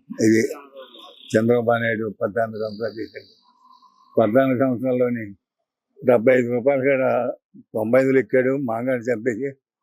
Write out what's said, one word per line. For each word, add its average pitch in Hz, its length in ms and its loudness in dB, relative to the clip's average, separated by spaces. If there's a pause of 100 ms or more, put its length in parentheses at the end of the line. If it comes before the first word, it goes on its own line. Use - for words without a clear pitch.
(220)
ఇది 110 260 2 (920)
చంద్రబాబు 117 340 2
నాయుడు 113 500 -2
పద్నాలుగు 113 340 -4
సంవత్సరాలు 107 460 -8
చేశాడు. - 340 -16 (840)
పద్నాలుగు 123 380 2
సంవత్సరాల్లోని 123 760 -2 (720)
డెబ్బై 123 320 6
ఐదు 120 140 0
రూపాయలు 127 300 0
కాడ 127 500 0 (260)
తొంభై 117 440 0
ఐదులో 135 180 4
ఎక్కాడు, 131 380 0
మాంగాడు 123 460 -4
చంపేసి 120 480 -4 (320)